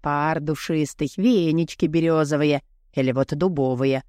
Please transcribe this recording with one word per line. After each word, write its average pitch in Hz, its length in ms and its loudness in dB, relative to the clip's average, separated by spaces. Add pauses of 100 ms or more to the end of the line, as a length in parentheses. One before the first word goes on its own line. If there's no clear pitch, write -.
пар 151 380 -2
душистый, 151 760 -4
венички 170 680 2
березовые 151 760 2 (320)
или 131 180 0
вот 131 180 0
дубовые 135 800 0